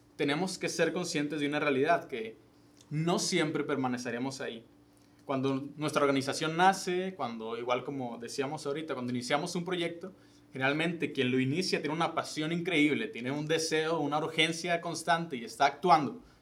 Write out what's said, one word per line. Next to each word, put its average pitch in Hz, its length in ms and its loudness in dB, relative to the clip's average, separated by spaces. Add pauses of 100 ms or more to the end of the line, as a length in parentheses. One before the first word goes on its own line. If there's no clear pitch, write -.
(160)
tenemos 156 400 0
que 160 140 -4
ser 160 240 2
conscientes 156 460 -2
de 143 60 0
una 147 140 0
realidad, 147 480 2
que 113 300 -8 (500)
no 165 300 0
siempre 156 440 2
permaneceremos 131 800 -2
ahí. 117 240 -10 (600)
Cuando 135 500 0
nuestra 147 260 2
organización 139 540 2
nace, 185 580 4
cuando, 117 420 -6
igual 123 280 0
como 127 340 -6
decíamos 135 480 -6
ahorita, 147 280 -4
cuando 123 180 -4
iniciamos 147 420 0
un 170 100 -2
proyecto, 170 480 -4 (400)
generalmente 151 600 0
quien 127 180 0
lo 131 80 2
inicia 160 420 0
tiene 151 140 -2
una 165 200 0
pasión 151 380 -4
increíble, 151 540 2
tiene 117 240 -6
un 151 160 -4
deseo, 160 540 0
una 147 180 0
urgencia 165 640 0
constante 170 560 -2
y 117 80 -6
está 139 220 2
actuando, 156 540 4 (220)